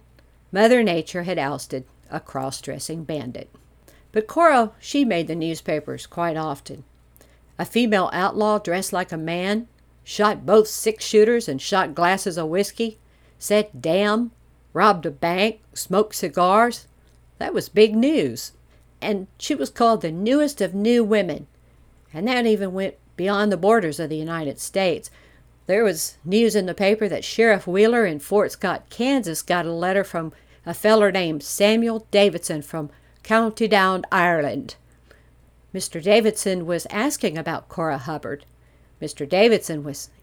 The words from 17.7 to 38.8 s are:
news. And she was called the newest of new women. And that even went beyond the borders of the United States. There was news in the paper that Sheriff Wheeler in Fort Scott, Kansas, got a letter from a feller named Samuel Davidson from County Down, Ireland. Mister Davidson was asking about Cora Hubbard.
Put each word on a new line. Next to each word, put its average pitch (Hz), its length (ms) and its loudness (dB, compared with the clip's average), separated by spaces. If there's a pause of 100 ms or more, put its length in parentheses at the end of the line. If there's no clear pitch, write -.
news. 226 580 0 (480)
And 196 260 -4 (100)
she - 180 -4
was 269 140 -4
called 226 320 2
the 160 100 -4
newest 254 500 0
of 180 120 -2
new 226 300 2
women. 196 440 -2 (680)
And 170 140 -4
that 247 180 0
even 196 280 0
went 190 220 -4 (220)
beyond 202 340 0
the 185 60 0
borders 185 420 2
of 156 100 -6
the 156 80 -6
United 156 420 -6
States. 180 500 -2 (580)
There 202 160 2
was - 420 -2
news 208 300 2
in 190 120 0
the 175 60 -4
paper 208 360 2
that 151 140 -4
Sheriff 226 440 2
Wheeler 220 380 2
in 151 140 -2
Fort 202 320 0
Scott, - 380 -6
Kansas, 233 520 -2
got 175 240 -2
a 170 80 -4
letter 185 300 0
from 165 300 -8 (320)
a - 80 -8
feller 214 380 4
named 170 320 -2
Samuel 220 680 0
Davidson 170 500 2
from 151 280 -8 (340)
County 220 440 0
Down, 190 440 2
Ireland. 160 640 0 (1000)
Mister 185 260 -8
Davidson 202 680 2
was 170 240 -4
asking 208 480 -2
about 160 300 -8
Cora 156 300 -4
Hubbard. 143 480 -10 (540)